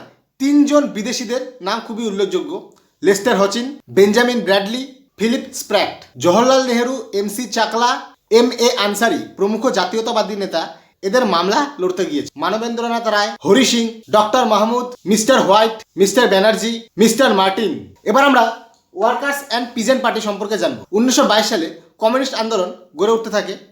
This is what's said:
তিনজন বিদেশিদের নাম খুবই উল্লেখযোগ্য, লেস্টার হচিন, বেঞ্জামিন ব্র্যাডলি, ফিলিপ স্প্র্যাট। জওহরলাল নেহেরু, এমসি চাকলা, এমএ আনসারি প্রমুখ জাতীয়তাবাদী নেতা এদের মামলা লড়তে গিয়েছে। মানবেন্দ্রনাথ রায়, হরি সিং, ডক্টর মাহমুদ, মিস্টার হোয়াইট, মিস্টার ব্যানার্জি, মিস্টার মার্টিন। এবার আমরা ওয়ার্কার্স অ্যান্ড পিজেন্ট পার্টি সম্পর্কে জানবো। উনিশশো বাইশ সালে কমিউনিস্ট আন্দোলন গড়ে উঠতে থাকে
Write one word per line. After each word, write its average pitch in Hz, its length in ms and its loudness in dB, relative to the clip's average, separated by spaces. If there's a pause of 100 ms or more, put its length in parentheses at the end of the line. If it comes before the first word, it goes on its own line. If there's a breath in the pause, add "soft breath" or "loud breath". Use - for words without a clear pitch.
(400)
তিনজন 285 480 4
বিদেশিদের 226 720 -6
নাম 214 260 -4
খুবই 233 200 -6
উল্লেখযোগ্য, 185 640 -4 (300 soft breath)
লেস্টার 196 360 2
হচিন, 233 420 -2 (100)
বেঞ্জামিন 214 520 4
ব্র্যাডলি, 202 540 -2 (220)
ফিলিপ 233 260 -2 (100)
স্প্র্যাট। - 520 -4 (120)
জওহরলাল 233 460 4
নেহেরু, 240 400 -2 (100)
এমসি 202 340 -4
চাকলা, 233 540 -2 (300)
এমএ 240 460 4
আনসারি 208 420 0 (180)
প্রমুখ 220 320 0
জাতীয়তাবাদী 214 640 -2
নেতা 175 440 -6 (220 loud breath)
এদের 226 240 0
মামলা 202 440 0 (100)
লড়তে 185 260 -2
গিয়েছে। 147 300 -6
মানবেন্দ্রনাথ 226 720 -4
রায়, 208 220 -2 (160)
হরি 214 200 4
সিং, 226 360 -2 (100)
ডক্টর 214 340 2
মাহমুদ, 226 400 0 (200)
মিস্টার 220 360 2
হোয়াইট, 214 300 4 (260)
মিস্টার 202 300 2
ব্যানার্জি, 208 540 2 (160)
মিস্টার 226 360 4
মার্টিন। 190 680 -2
এবার 254 220 2
আমরা 247 440 2 (240)
ওয়ার্কার্স 240 420 -2 (140)
অ্যান্ড 240 240 -4
পিজেন্ট 240 280 0
পার্টি 220 200 -8
সম্পর্কে 202 360 -6
জানবো। 147 340 -4
উনিশশো 240 320 2
বাইশ 214 220 2
সালে 165 340 -4 (180)
কমিউনিস্ট 247 360 0
আন্দোলন 220 400 -4 (220)
গড়ে 202 160 0
উঠতে 220 180 -2
থাকে 196 280 -4 (140)